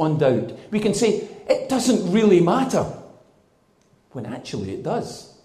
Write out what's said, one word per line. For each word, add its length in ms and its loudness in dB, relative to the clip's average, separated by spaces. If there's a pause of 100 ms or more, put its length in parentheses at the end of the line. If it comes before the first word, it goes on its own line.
on 180 0
doubt. 400 0 (120)
We 100 -2
can 140 0
say, 340 0 (200)
"It 200 -2
doesn't 420 2
really 300 6
matter," 460 2 (1300)
when 140 -12
actually 460 -8
it 100 -8
does. 640 -8